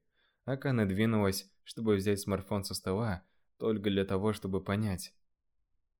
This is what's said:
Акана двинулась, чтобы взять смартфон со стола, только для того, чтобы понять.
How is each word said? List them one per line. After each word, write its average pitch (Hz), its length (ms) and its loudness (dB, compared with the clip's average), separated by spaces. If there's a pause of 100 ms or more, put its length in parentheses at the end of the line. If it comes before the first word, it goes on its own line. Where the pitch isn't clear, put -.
(460)
Акана 127 420 0
двинулась, 101 640 2 (120)
чтобы 110 320 2
взять 101 260 0
смартфон 101 420 -2
со - 120 -8
стола, 98 480 -2 (340)
только 107 320 -2
для 98 160 2
того, 98 260 0
чтобы 95 320 -4
понять. 101 500 -2 (880)